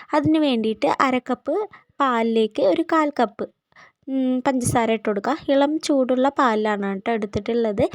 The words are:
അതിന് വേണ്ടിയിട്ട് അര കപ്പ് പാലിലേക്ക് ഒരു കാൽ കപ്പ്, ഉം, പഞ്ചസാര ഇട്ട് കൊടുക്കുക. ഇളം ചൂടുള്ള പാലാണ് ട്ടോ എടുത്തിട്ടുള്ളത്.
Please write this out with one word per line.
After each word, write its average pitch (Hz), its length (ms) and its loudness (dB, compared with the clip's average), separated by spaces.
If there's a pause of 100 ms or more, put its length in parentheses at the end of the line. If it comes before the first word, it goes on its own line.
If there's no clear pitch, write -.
(140)
അതിന് 311 240 2
വേണ്ടിയിട്ട് 233 520 0 (100)
അര 254 180 2
കപ്പ് 262 380 -4 (420)
പാലിലേക്ക് 226 640 0
ഒരു 330 200 2
കാൽ 320 280 0
കപ്പ്, 220 360 -2 (640)
ഉം, 262 320 0
പഞ്ചസാര 247 500 0
ഇട്ട് 220 180 -2
കൊടുക്കുക. 214 280 -2 (120)
ഇളം 285 320 2
ചൂടുള്ള 262 480 2
പാലാണ് 214 680 0
ട്ടോ 214 160 -4
എടുത്തിട്ടുള്ളത്. 220 840 -2